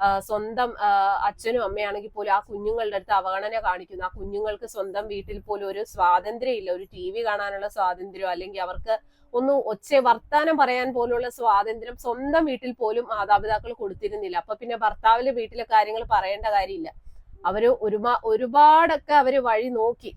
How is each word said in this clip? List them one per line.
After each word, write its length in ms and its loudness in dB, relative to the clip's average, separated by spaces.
ആ, 200 2
സ്വന്തം, 600 -4
ആ, 460 2
അച്ഛനും 360 -2
അമ്മയാണെങ്കിൽ 460 -4
പോലും 240 -4
ആ 80 4
കുഞ്ഞുങ്ങളുടെ 560 -4
അടുത്ത് 160 -4
അവഗണന 460 -2
കാണിക്കുന്നു. 460 -6
ആ 40 -4
കുഞ്ഞുങ്ങൾക്ക് 580 -8
സ്വന്തം 420 -8
വീട്ടിൽ 300 -10
പോലും 300 -8
ഒരു 160 -6
സ്വാതന്ത്ര്യം 680 0
ഇല്ല, 180 -6
ഒരു 140 -4
ടി 260 -10
വി 140 -6
കാണാനുള്ള 440 -4
സ്വാതന്ത്ര്യമോ 640 -4
അല്ലെങ്കിൽ 300 -8
അവർക്ക് 380 -4
ഒന്ന് 180 2
ഒച്ച 420 -2
വർത്താനം 600 4
പറയാൻ 380 2
പോലുള്ള 340 -2
സ്വാതന്ത്ര്യം 680 0
സ്വന്തം 480 0
വീട്ടിൽ 280 -4
പോലും 360 -2
മാതാപിതാക്കൾ 640 0
കൊടുത്തിരുന്നില്ല. 640 -6
അപ്പൊ 160 -6
പിന്നെ 220 -8
ഭർത്താവിന്റെ 560 2
വീട്ടിലെ 320 -6
കാര്യങ്ങൾ 460 2
പറയേണ്ട 360 0
കാര്യമില്ല. 480 -2
അവര് 200 2
ഒരുമാ-, 580 2
ഒരുപാടൊക്കെ 920 6
അവര് 240 6
വഴി 300 0
നോക്കി, 480 -2